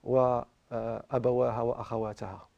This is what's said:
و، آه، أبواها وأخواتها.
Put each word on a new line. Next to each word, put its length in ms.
و، 380
آه، 400
أبواها 500
وأخواتها. 840